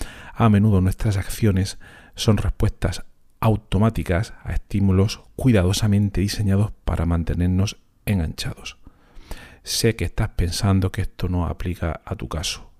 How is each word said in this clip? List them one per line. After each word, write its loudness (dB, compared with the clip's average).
a 2
menudo 6
nuestras 0
acciones 0
son 2
respuestas -2
automáticas 0
a -8
estímulos 0
cuidadosamente 2
diseñados 0
para 0
mantenernos 0
enganchados. -4
Sé 0
que -4
estás -2
pensando 0
que -6
esto -4
no -2
aplica -6
a -8
tu -10
caso, -8